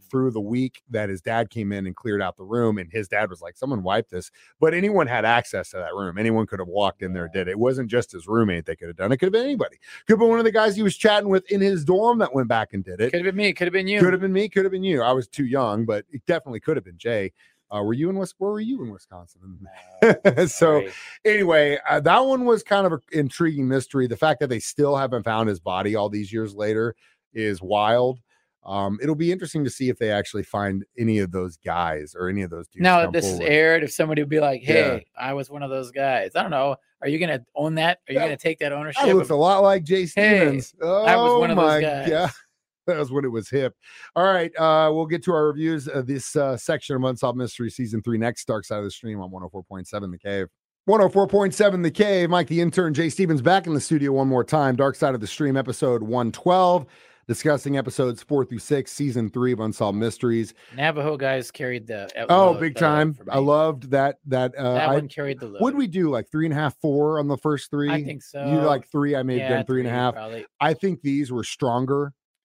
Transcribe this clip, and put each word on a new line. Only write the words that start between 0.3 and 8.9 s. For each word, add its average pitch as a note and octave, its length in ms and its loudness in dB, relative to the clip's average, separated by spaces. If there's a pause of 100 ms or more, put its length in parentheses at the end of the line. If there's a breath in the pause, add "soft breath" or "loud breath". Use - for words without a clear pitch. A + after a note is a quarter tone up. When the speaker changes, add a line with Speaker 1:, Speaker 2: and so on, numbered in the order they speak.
Speaker 1:
the A2 100 -4
week B2 480 -4
that G#2+ 180 -4
his F#2+ 140 -8
dad A2+ 300 -2
came G#2 200 -6
in G2 140 -6
and F2+ 100 -10
cleared G#2 260 -4
out F2+ 140 -6
the F#2+ 80 -20
room. A2 360 0
And E2+ 120 -12
his G#2 160 -6
dad G#2 220 -2
was F2 120 -18
like, F2 140 -16
"Someone C3 280 -4
wiped G#2 260 0
this." F2+ 220 -12 (280 soft breath)
But D#3+ 140 4
anyone F#3 340 2
had A#2 160 0
access A2+ 460 0
to F#2 80 -16
that F2 160 -8
room. F#2+ 240 -8
Anyone A2 300 0
could G#2 120 -10
have F2+ 80 -10
walked G2 360 -2
in F#2 100 -6
there F2 120 -6
and E2 80 -12
did F#2 140 -2
it. F#2 40 -4
It G#2 80 -6
wasn't B2+ 320 0
just A#2+ 200 -2
his E2+ 160 -18
roommate G2+ 380 0
that E2 140 -8
could E2+ 80 -14
have E2+ 100 -14